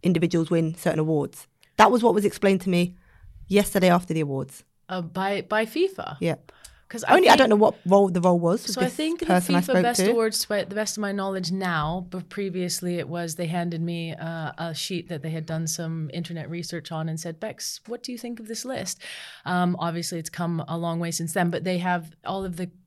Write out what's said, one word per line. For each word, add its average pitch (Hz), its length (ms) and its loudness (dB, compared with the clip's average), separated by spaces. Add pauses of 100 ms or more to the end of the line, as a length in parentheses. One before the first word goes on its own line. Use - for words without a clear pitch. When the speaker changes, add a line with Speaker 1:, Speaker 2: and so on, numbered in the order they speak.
Speaker 1:
individuals 165 480 2
win 165 280 2
certain 160 240 0
awards. 156 480 -2 (280)
That - 140 8
was 240 140 4
what 220 100 6
was 202 100 2
explained 190 360 2
to 190 100 -2
me 175 240 2 (540)
yesterday 190 420 4
after 175 240 2
the 160 60 0
awards. 139 440 -6 (240)
Speaker 2:
Uh, 185 140 -6
by, 190 400 -2
by 220 240 0
fifa? 339 540 -4
Speaker 1:
Yep. - 320 -2 (360)
Speaker 2:
'Cause 226 160 -10
I - 120 6
Speaker 1:
Only 381 120 6
I 339 40 10
Speaker 2:
think - 80 8
Speaker 1:
don't 247 100 8
know 208 60 8
what 214 180 6 (100)
role 196 240 6
the 180 120 0
role 175 180 4
was. 170 240 2
Speaker 2:
So 240 180 -4
I 254 40 4
Speaker 1:
This 254 100 -2
Speaker 2:
think 320 260 -2
the 330 60 -6
Speaker 1:
person 180 280 4
I 269 60 6
Speaker 2:
fifa 277 40 0
Speaker 1:
spoke 269 180 4
Speaker 2:
Best 240 180 2
Speaker 1:
to. 196 120 4
Speaker 2:
Awards, 226 340 2
to - 20 -20 (200)
the 196 60 -8
best 208 220 -4
of 214 60 -4
my 202 100 -2
knowledge 190 400 -4
now, 180 560 -2
but 180 220 -10
previously 180 680 -4
it - 100 -6
was, 170 260 -6
they 175 120 -4
handed 170 360 -2
me, 170 320 -4
uh, 165 420 -8
a 165 180 -6
sheet - 360 -6
that 160 120 -6
they 160 80 -6
had 160 140 -6
done 160 220 -4
some 160 480 -6
internet 170 340 -8
research 170 420 -10
on 160 200 -4
and 160 100 -6
said, 160 200 -10
"Bex, - 480 -10
what 240 140 -10
do - 100 -10
you 247 40 -10
think 233 240 -10
of 220 80 -14
this 226 160 -8
list?" 254 360 -6 (440)
Um, 180 340 0
obviously 170 400 -6
it's 160 120 -10
come 170 360 -4
a 165 120 -6
long 170 220 -4
way 170 100 -4
since 165 240 -6
then, 175 160 2
but 170 140 -4
they 185 140 -2
have 175 340 -2 (120)
all 190 220 -6
of 175 100 -8
the 180 140 -6 (160)